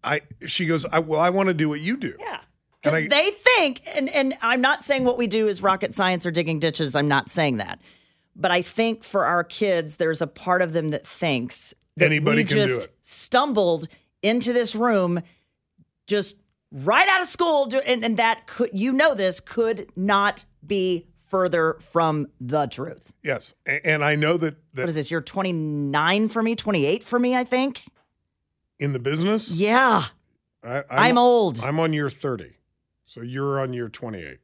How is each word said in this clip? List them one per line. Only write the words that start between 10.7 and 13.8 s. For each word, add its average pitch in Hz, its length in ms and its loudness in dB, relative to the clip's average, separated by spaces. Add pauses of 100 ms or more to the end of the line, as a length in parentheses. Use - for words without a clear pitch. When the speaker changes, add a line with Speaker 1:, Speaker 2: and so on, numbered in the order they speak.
Speaker 2:
them 156 180 -2
that 147 160 -6
thinks 127 680 -4 (220)
that 156 100 4
Speaker 1:
Anybody 151 320 2
Speaker 2:
we 226 60 2
Speaker 1:
can 185 140 0
do 208 80 2
Speaker 2:
just 123 220 0
Speaker 1:
it. - 140 -20
Speaker 2:
stumbled 202 880 0 (340)